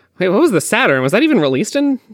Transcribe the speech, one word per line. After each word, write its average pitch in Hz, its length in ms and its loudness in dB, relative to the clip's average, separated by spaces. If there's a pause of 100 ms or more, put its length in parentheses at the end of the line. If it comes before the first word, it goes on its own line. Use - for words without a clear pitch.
(180)
"Wait, 185 100 -2
what 190 120 0
was 330 100 2
the 170 100 0
Saturn? 190 420 0
Was 131 100 0
that 220 100 2
even 302 180 2
released 135 360 -2
in 277 220 0 (160)